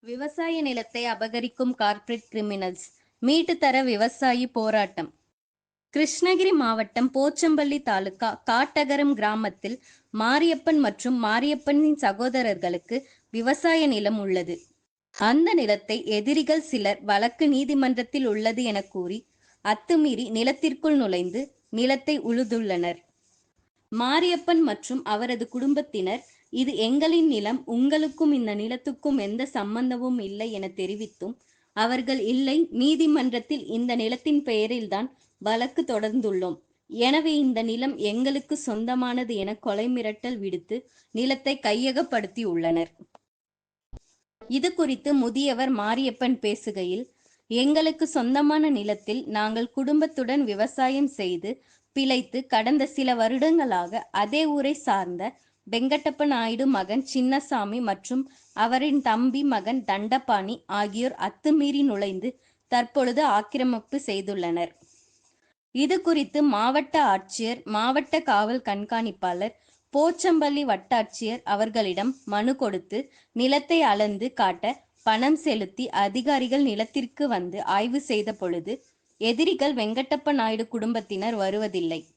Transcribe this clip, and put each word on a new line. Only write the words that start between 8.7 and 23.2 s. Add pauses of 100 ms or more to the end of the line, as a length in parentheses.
கிராமத்தில் (380)
மாரியப்பன்
மற்றும்
மாரியப்பனின்
சகோதரர்களுக்கு (320)
விவசாய
நிலம்
உள்ளது. (580)
அந்த
நிலத்தை (220)
எதிரிகள்
சிலர்
வழக்கு
நீதிமன்றத்தில்
உள்ளது
என (140)
கூறி (460)
அத்துமீறி
நிலத்திற்குள்
நுழைந்து (280)
நிலத்தை (140)
உழுதுள்ளனர். (920)